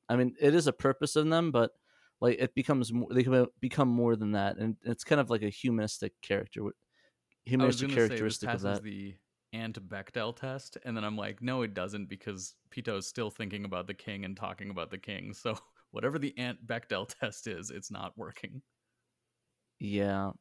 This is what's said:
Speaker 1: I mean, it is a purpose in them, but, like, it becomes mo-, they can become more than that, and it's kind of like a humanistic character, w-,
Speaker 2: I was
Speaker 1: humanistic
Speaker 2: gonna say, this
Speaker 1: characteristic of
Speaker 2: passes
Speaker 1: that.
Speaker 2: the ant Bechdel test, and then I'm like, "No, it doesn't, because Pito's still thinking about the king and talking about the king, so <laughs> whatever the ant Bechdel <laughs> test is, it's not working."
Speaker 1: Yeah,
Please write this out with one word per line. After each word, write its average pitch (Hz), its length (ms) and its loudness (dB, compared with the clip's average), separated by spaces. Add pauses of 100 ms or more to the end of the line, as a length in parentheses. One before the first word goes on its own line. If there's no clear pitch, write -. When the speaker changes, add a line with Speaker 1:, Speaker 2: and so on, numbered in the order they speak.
Speaker 1:
I 120 80 2
mean, 123 240 4
it 147 140 6
is 165 140 6
a 135 60 2
purpose 139 420 2
in 156 140 4
them, 165 220 4
but, 117 200 4 (480)
like, 120 200 4
it 127 140 0
becomes 127 380 2
mo-, 117 200 0
they 123 120 6
can 127 240 6 (120)
become 131 280 2
more 120 280 4
than 104 160 0
that, 101 260 0
and 110 240 0
it's 117 220 -4
kind 147 160 6
of 123 100 2
like 113 120 2
a 104 80 0
humanistic 110 720 -2
character, 101 380 -2
w-, 101 140 -6 (840)
Speaker 2:
I 131 80 6
was 127 100 4
Speaker 1:
humanistic 135 140 0
Speaker 2:
gonna 131 80 2
say, 113 240 4
this 107 160 0
Speaker 1:
characteristic 113 160 -2
of 95 80 -4
Speaker 2:
passes - 0 -
Speaker 1:
that. 101 200 0
Speaker 2:
the 98 340 -12 (380)
ant 110 340 -8
Bechdel 107 480 -6
test, 135 480 -10
and 120 120 -4
then 107 80 -2
I'm 107 120 -4
like, 101 260 -6
"No, 127 200 0
it 110 120 -2
doesn't, 101 320 -4
because 95 500 -10 (140)
Pito's 104 360 -6
still 110 240 -4
thinking 101 340 -6
about 92 220 -4
the 98 80 -8
king 98 300 -10
and 95 120 -8
talking 98 340 -10
about 87 200 -6
the 95 80 -10
king, 98 360 -10
so 110 240 -4 (160)
<laughs> - 160 -20
whatever 135 280 -2
the 139 200 -4
ant 123 280 -8
Bechdel 110 420 -4
<laughs> - 120 -12
test - 260 -6
is, 98 240 -8
it's - 200 -12
not 98 280 -10
working." - 440 -12 (1200)
Speaker 1:
Yeah, 101 600 0